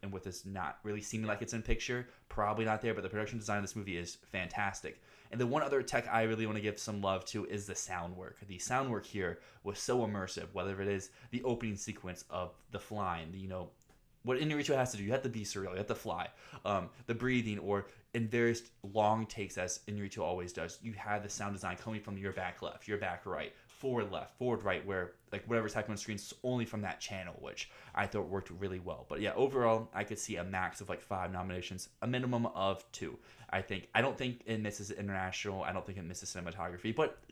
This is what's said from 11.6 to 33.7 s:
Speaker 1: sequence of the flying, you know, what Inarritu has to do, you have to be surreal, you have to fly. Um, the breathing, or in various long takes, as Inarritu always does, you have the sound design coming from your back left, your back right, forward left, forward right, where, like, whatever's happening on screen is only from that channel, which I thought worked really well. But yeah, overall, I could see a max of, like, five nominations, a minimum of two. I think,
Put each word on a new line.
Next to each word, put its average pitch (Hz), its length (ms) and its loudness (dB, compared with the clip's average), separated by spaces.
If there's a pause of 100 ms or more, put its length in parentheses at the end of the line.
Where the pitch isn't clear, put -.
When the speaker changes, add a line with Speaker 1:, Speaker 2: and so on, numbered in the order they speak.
Speaker 1:
sequence 92 540 -8
of 90 240 -2 (160)
the - 100 -4
flying, 90 540 -2
you 95 140 -6
know, 92 220 -4 (520)
what 127 160 2
Inarritu 147 380 4
has 123 140 6
to 104 80 -4
do, 101 40 -2
you 104 100 2
have 131 100 4
to 127 80 0
be 107 140 -2
surreal, 95 260 -2
you 92 80 -2
have 104 80 0
to 117 80 0
fly. 90 340 -2 (380)
Um, 95 240 2 (160)
the 117 80 0
breathing, 117 440 2
or 98 280 2 (260)
in 117 160 2
various 117 320 6 (220)
long 107 420 6
takes, 101 320 -6
as 92 320 0
Inarritu 104 300 -2
always 87 340 0
does, 82 300 -4
you 113 100 -6
have 104 300 -2
the 98 80 -8
sound 101 240 -2
design 92 240 -4
coming 107 240 -4
from 101 160 -6
your 95 140 -2
back 90 280 -4
left, - 260 -6
your 104 120 0
back 87 260 -2
right, 80 300 -4 (120)
forward 117 460 0
left, - 240 -6
forward 123 260 2
right, 92 220 2
where, 92 280 0 (200)
like, 101 140 -4
whatever's 110 260 2
happening 107 200 0
on 101 40 -2
screen 104 200 -4
is - 260 -10
only 123 240 2
from 107 160 -4
that 92 180 -4
channel, 92 400 -6
which - 300 -8 (240)
I 98 120 4
thought 98 220 0
worked 95 220 -2
really 92 280 -2
well. 87 300 -6
But 78 140 -2
yeah, 101 140 4
overall, 117 580 6
I 101 100 0
could 107 140 -4
see 101 180 -4
a 87 80 -2
max 92 380 -2
of, 95 80 -6
like, 90 100 -4
five 92 320 -2
nominations, 90 560 -4 (140)
a 113 40 0
minimum 123 380 2
of 95 480 2
two. - 260 -6 (300)
I 95 140 2
think, 98 320 -4